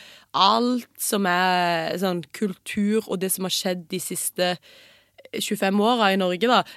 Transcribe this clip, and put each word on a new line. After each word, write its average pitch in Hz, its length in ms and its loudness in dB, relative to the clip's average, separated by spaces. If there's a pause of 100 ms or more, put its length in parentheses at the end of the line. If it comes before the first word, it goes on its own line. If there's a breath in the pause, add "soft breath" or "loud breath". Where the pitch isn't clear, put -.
(340 loud breath)
alt 233 540 2 (100)
som 202 300 0
er 175 720 0
sånn 180 340 -2
kultur, 208 760 -2
og 190 140 -4
det 185 140 -2
som 185 100 -6
har 185 80 -4
skjedd 185 380 -4
de 185 100 -4
siste - 540 -2 (840 soft breath)
tjuefem 196 460 -2
åra 214 320 2
i - 20 2
Norge, 185 320 0
da. 226 160 4 (140 loud breath)